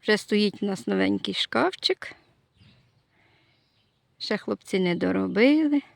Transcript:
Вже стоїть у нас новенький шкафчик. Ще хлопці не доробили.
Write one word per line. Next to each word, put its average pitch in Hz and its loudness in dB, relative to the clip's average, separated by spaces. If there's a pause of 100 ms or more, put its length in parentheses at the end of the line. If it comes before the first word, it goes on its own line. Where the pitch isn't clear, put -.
Вже 214 2
стоїть 208 0
у - -4
нас 196 -6
новенький 196 0
шкафчик. - -2 (2000)
Ще - -4
хлопці - -4
не 180 2
доробили. 202 2 (140)